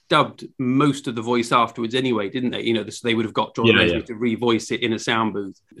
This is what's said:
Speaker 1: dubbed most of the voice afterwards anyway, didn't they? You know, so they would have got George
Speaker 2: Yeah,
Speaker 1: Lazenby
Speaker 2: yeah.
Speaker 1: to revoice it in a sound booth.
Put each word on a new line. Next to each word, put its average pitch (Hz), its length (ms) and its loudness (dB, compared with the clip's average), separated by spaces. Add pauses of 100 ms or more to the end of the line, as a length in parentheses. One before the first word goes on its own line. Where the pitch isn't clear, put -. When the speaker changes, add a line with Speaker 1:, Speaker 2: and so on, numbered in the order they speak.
Speaker 1:
dubbed 139 380 2 (120)
most 135 500 0
of 113 80 -6
the 117 60 -4
voice 120 280 0
afterwards 113 460 2
anyway, 117 320 0
didn't 123 220 -4
they? 98 120 -6
You 113 120 0
know, 104 140 -4
so - 200 -6
they 117 60 2
would 113 100 0
have 110 100 -8
got - 220 -2
George 113 140 4
Speaker 2:
Yeah, 107 40 6
Speaker 1:
Lazenby 107 180 4
Speaker 2:
yeah. 85 100 -2
Speaker 1:
to 120 120 -14
revoice 113 560 0
it 110 120 -4
in 113 100 0
a 107 60 -2
sound 113 340 -2
booth. 98 280 -10 (200)